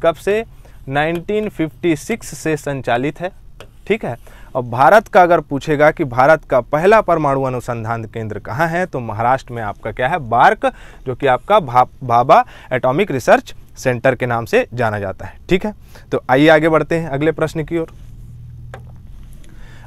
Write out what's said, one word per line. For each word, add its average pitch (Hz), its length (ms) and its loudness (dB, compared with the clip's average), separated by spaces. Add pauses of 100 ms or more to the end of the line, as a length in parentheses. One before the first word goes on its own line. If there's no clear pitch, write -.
कब 165 120 2
से? 208 280 -2 (460)
नाइनटीन 170 600 -2
फिफ्टी 160 460 -4
सिक्स - 420 -8
से 156 200 -4
संचालित 135 640 -4
है, 180 120 -8 (560)
ठीक 220 180 -2
है। 127 100 -6 (400)
और 127 80 -4
भारत 147 440 4
का 196 140 6
अगर 170 180 4
पूछेगा 147 520 0
कि 160 140 -4
भारत 135 380 4
का 131 180 0
पहला 190 400 2
परमाणु 147 420 0
अनुसंधान 117 600 -6
केंद्र 110 340 -10
कहाँ 156 280 -4
है, 170 180 -2
तो 156 140 -8
महाराष्ट्र 117 540 -2
में 117 100 -8
आपका 104 280 -8
क्या 123 160 -2
है? 175 120 -2
बार्क, 165 460 2 (400)
जो 127 100 -6
कि 135 120 -2
आपका 135 320 2
भा-, 127 280 2 (160)
भाभा 135 400 4 (300)
एटॉमिक 135 380 0
रिसर्च 190 420 0 (240)
सेंटर 127 380 0
के 127 100 -6
नाम 117 200 -4
से 196 280 0
जाना 110 260 -2
जाता 95 260 -8
है, - 120 -16 (120)
ठीक 196 160 2
है। 208 80 -6 (380)
तो - 180 -2
आइए 139 200 4
आगे 160 200 6
बढ़ते 156 280 0
हैं 165 120 -6
अगले 143 220 -2
प्रश्न 160 320 -4
की 165 140 -6
ओर। 165 140 -8 (2000)